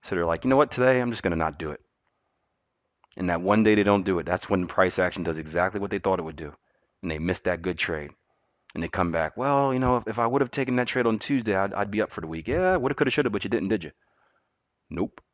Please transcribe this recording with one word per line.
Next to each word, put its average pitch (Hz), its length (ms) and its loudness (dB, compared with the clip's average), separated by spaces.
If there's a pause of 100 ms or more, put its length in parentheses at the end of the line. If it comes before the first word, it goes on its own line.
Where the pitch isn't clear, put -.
So - 120 -6
they're 85 100 0
like, 82 180 -2
"You 127 60 0
know 135 80 4
what? 143 140 4
Today, 127 280 4
I'm 120 120 -2
just 110 120 -8
gonna 87 140 0
not 78 200 -2
do 78 140 -6
it." - 100 -12 (1300)
And 90 140 -2
that 85 120 0
one 104 220 4
day 107 120 6
they 104 80 4
don't 101 220 4
do 92 140 2
it, 78 60 -6
that's 90 240 -4
when 90 180 2
price 92 320 2
action 90 240 0
does 80 160 -2
exactly 87 400 -2
what 98 120 -6
they 101 80 -4
thought 95 200 0
it 87 40 -6
would 80 120 -10
do. 76 180 -12 (480)
And 92 80 -6
they 78 100 -4
miss 87 220 -2
that 87 200 -2
good 87 160 -4
trade. 76 340 -6 (640)
And 82 80 -4
they 82 40 -6
come 87 240 0
back, 80 260 -2
"Well, 135 360 2
you 127 60 0
know, 127 180 4
if, 113 100 -4
if 110 120 -6
I 117 80 2
would 131 140 2
have 127 100 -2
taken 127 240 -2
that 123 120 2
trade 120 200 2
on 110 100 2
Tuesday, 110 380 0
I'd, 98 180 0
I'd 101 180 -4
be 104 100 0
up - 100 -2
for - 100 -10
the 80 60 -8
week." 80 200 -8
Yeah, 185 280 0
woulda, 139 200 0
coulda, 135 160 2
shoulda, 139 180 2
but 104 140 -4
you 101 60 -6
didn't, 98 200 0
did 98 140 0
you? 76 80 -12 (1000)
Nope. 80 320 -6 (120)